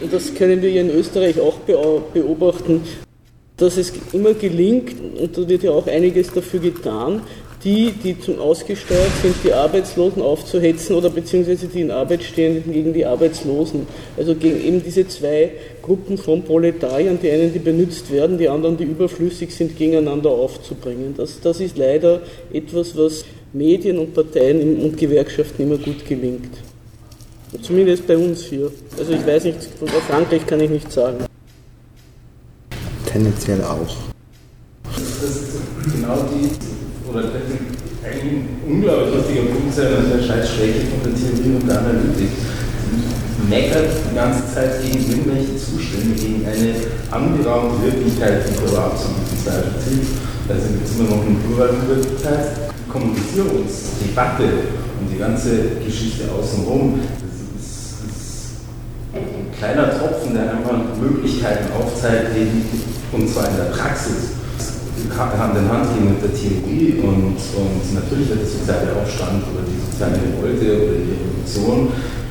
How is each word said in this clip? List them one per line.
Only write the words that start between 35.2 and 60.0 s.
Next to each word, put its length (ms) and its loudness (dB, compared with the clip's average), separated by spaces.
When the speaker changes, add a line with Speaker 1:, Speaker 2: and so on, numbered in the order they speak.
Speaker 3:
ist 260 -6
genau 240 -2
die, 200 0
oder 140 -4
das 100 -4
ist 560 -6
eigentlich 280 -4
ein 160 -2
unglaublich 460 4
lustiger 340 2
Punkt 240 0
sein, 160 2
dass 240 4
der 140 2
scheiß 260 0
Schwäche 380 2
von 100 0
der 160 0
Theorie 400 2
und 100 0
der 120 2
Analytik. 500 2
Die 1200 -2
meckert 400 2
die 260 0
ganze 280 2
Zeit 300 0
gegen 260 0
irgendwelche 480 0
Zustände, 560 -2
gegen 320 0
eine 300 0
anberaumte 800 2
Wirklichkeit, 560 2
die 80 0
vor 160 0
der 160 2
absoluten 560 -2
Zweifel 400 0
zieht. 280 0
Also 160 0
gibt 80 -2
es 140 -2
immer 100 2
noch 160 2
eine 160 2
plurale 380 2
Wirklichkeit. 800 0
Die 240 -10
Kommunizierungsdebatte 1500 0
und 640 -2
die 100 -2
ganze 600 0
Geschichte 480 -4
außenrum, 720 0
das 320 -6
ist, 720 -10
ist 560 -10
ein 420 -8
kleiner 400 0
Tropfen, 380 -2